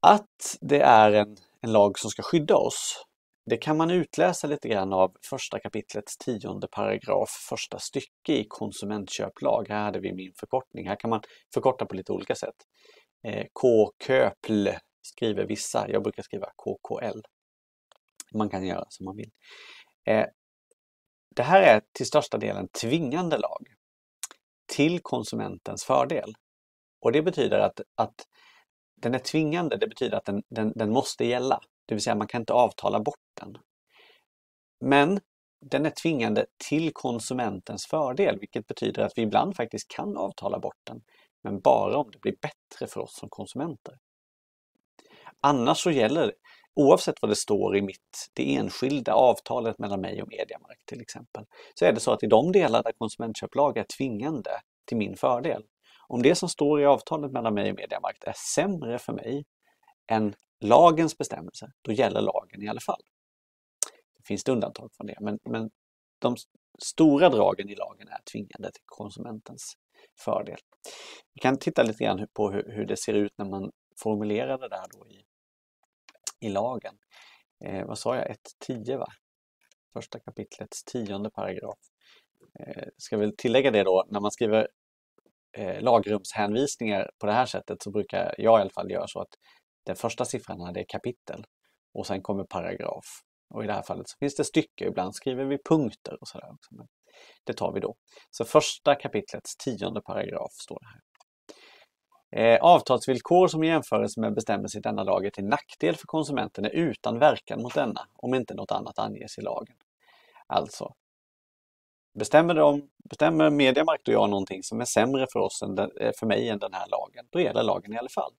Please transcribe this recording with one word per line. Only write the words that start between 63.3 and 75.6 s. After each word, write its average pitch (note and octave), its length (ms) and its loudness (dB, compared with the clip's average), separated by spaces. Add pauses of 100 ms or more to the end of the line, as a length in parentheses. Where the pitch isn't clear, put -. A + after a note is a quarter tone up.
Det - 100 -20
finns G2+ 160 -4
det C3+ 80 0
undantag A#2 420 -4
från - 140 -14
det, - 120 -12
men, G#2 240 -6
men A2+ 260 -6 (500)
de B2 140 0
s-, - 100 -10 (400)
stora D#3+ 460 6
dragen G2 400 2
i G2+ 60 -12
lagen - 320 -12
är - 120 -14 (120)
tvingande F#2+ 400 -12
till - 140 -20
konsumentens - 880 -14 (460)
fördel. - 400 -4 (720)
Vi - 80 -20
kan C3+ 180 2
titta D#3 240 2
lite A2 200 0
grann G2+ 300 -2
på G#2 180 0
hur, G2+ 200 -6
hur G#2 140 -6
det G2 120 -4
ser - 160 -4
ut G#2 240 0
när G2+ 80 -6
man F#2+ 260 -8 (280)
formulerar G#2+ 580 -2
det B2+ 120 -12
där F#2 220 -10
då - 160 -20
i, - 160 -20 (1160)